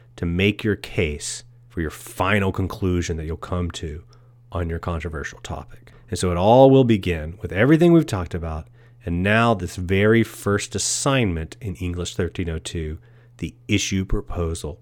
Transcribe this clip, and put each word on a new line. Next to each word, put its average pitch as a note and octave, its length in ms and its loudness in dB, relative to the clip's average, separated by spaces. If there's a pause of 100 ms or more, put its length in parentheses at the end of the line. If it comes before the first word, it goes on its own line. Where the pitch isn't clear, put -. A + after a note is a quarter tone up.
(160)
to - 80 -6
make F#2 400 0
your G#2 120 0
case - 680 -6 (240)
for F2 140 -6
your D2+ 80 -4
final G2 600 -2
conclusion F2+ 680 -2
that D#2 80 -8
you'll D#2+ 100 -6
come F2 340 -6
to D#2+ 340 -10 (460)
on E2+ 200 -4
your E2 80 -6
controversial D#2+ 640 -8
topic. - 520 -14 (160)
And - 100 -6
so F#2 120 0
it E2+ 80 0
all B2 320 8
will C3+ 140 8
begin F#2 580 0
with - 100 -8
everything D3+ 400 6
we've D#3+ 140 6
talked F2+ 280 -4
about, D#2+ 340 -8 (360)
and F2 180 -2
now A2+ 300 4
this F#2 240 -4
very G2 460 4
first - 520 -2
assignment G2 840 -2
in F#2 160 -8
English F2 400 -6
thirteen F2 320 -4
oh D#2+ 100 -6
two, D#2+ 400 -8 (400)
the E2 160 -8 (140)
issue F#2+ 360 0
proposal E2+ 760 -4